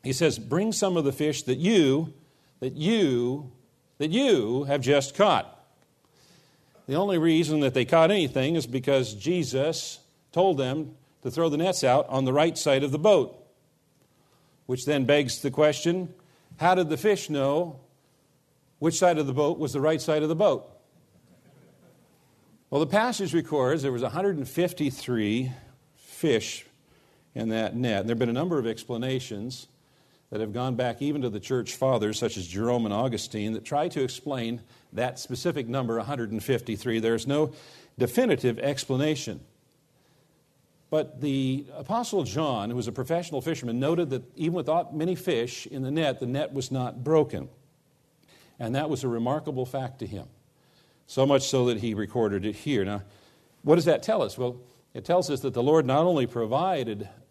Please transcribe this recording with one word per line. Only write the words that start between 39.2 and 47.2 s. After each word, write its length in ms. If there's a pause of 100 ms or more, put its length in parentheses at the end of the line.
But 320
the 520
Apostle 500
John, 460
who 60
was 140
a 20
professional 500
fisherman, 380
noted 300
that 140 (120)
even 180
with 160 (220)
many 240
fish 500
in 180
the 80
net, 280
the 60
net 280
was 160
not 320
broken. 460 (1120)